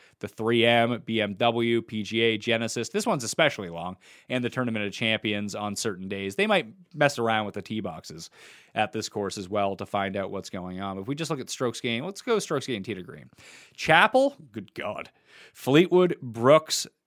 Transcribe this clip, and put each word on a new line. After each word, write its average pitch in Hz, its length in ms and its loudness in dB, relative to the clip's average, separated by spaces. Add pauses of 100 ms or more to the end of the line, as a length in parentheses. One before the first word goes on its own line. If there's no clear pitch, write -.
(200)
the 104 80 -8
three 113 380 2
M, 117 400 4
B 110 160 0
M 101 140 -2
W, 117 460 2
P 110 200 -6
G 107 200 -2
A, 113 160 2
Genesis. 113 520 -2
This 208 160 -4
one's 170 180 0
especially 113 460 0
long, 87 280 -8 (300)
and 127 160 -2
the 120 60 -2
Tournament 113 360 -4
of 101 60 -6
Champions 104 640 -2
on 104 220 -6
certain 95 320 -4
days. 98 280 -6
They 202 120 2
might 180 200 2 (280)
mess 147 240 2
around 110 260 2
with 101 100 -8
the 101 60 -6
tee 110 180 -6
boxes 82 500 -12 (440)
at 107 180 0
this 110 180 -6
course 101 280 -6
as 95 120 -8
well 101 260 0
to 98 100 -8
find 98 300 -2
out 98 160 -4
what's 98 180 -8
going 92 320 -10
on. 98 160 -6
If 98 100 -10
we 143 80 -4
just 151 140 -6
look 147 100 -4
at 117 100 -12
strokes 120 300 -4
gained, 120 260 -4
let's 196 160 -12
go 226 180 0
strokes 147 280 -4
gained 104 180 -4
tee 104 100 -6
to 90 80 -12
green. 76 260 -18 (460)
Chappell, 220 600 4 (160)
good 104 220 -12
God. - 360 -8 (440)
Fleetwood, 175 680 4
Brooks, 127 640 4 (200)